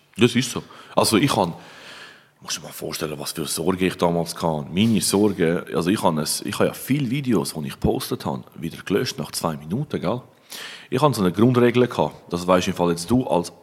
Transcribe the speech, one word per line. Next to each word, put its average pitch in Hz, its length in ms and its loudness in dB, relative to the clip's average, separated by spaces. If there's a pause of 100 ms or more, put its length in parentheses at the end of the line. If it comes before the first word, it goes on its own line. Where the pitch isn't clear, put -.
(180)
Das 120 180 4
ist - 140 0
so. - 140 -8 (320)
Also - 220 4
ich 139 160 4
kann, 87 200 2 (880)
musst - 160 -8
du 78 40 -12
dir 73 60 -14
mal - 60 -16
vorstellen, 78 440 -6
was 71 160 -8
für 80 120 -4
Sorge 90 420 0
ich 85 100 -2
damals 85 440 0
hatte. 78 300 -2
Meine 104 300 4
Sorge, 90 640 2 (100)
also 85 140 0
ich 107 120 2
habe 80 200 2
es, - 200 -4
ich - 140 -6
habe 95 120 2
ja - 60 -4
viele 131 380 -2
Videos, 123 420 0
die 76 140 -8
ich 69 60 -10
gepostet - 520 -2
habe, 67 180 -6 (120)
wieder 76 280 -8
gelöscht 101 360 -2
nach 73 120 -8
zwei 80 260 -4
Minuten, 87 420 -6
gell? 117 220 -4 (680)
Ich 127 120 -2
hatte 143 140 4
so 104 60 0
eine 90 120 2
Grundregel 120 520 4
gehabt, 78 300 -2 (160)
das 87 160 -4
weisst 92 220 4
im 90 40 2
Fall 87 180 2
jetzt 85 200 -2
du 127 160 2
als 87 240 0 (120)